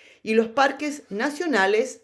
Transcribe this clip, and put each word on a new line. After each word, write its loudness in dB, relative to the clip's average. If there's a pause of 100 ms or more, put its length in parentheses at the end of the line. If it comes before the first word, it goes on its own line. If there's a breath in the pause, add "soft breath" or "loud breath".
(220 soft breath)
Y -2
los 4
parques 0
nacionales, 0